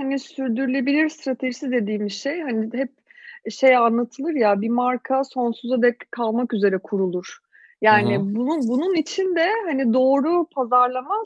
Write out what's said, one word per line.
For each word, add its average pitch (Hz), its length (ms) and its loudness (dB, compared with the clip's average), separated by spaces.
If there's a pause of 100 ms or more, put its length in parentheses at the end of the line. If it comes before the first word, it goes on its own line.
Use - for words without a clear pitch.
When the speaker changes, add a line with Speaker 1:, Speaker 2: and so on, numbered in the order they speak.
Speaker 1:
hani 269 180 -4
sürdürülebilir 269 880 -2
stratejisi 262 640 -6
dediğimiz 208 420 -2
şey 320 280 -6
hani 220 320 -4
hep 254 180 -4 (600)
şey 262 260 6
anlatılır 240 560 0
ya 208 280 2
bir 226 80 -2
marka 247 540 0
sonsuza 240 580 -2
dek 240 140 4 (160)
kalmak 233 420 -2
üzere 196 240 2
kurulur. 185 600 -4 (440)
Yani 208 340 4
Speaker 2:
Hı 202 60 0
hı. 196 140 -4
Speaker 1:
bunun, 254 320 0
bunun 320 280 0
için 370 400 -2
de 330 140 2 (160)
hani 269 280 0
doğru 277 640 2
pazarlama 254 600 0 (100)